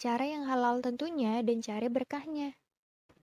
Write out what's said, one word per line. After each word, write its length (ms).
cara 240
yang 240
halal 320
tentunya 640
dan 160
cari 240
berkahnya. 720